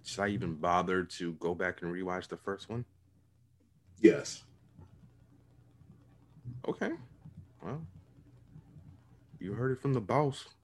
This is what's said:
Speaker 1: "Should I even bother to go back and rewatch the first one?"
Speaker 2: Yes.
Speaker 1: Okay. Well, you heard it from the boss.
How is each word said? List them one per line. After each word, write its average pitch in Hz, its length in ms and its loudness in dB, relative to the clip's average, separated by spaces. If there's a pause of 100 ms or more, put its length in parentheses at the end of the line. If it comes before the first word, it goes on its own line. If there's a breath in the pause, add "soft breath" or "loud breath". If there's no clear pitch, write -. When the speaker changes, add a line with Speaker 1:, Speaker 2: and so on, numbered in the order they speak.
Speaker 1:
"Should - 180 -6
I 101 80 2
even 92 260 -2
bother 90 480 4
to 87 300 -6
go 85 200 -2
back 90 280 -2
and 87 100 -4
rewatch 90 380 -4
the 87 80 -8
first - 320 -8
one?" 117 160 -6 (1120)
Speaker 2:
Yes. - 440 6 (2250)
Speaker 1:
Okay. - 240 -2 (720)
Well, 143 240 -8 (1500)
you 90 140 -6
heard 127 200 0
it - 80 -6
from 139 120 2
the 123 60 4
boss. 135 480 2 (160)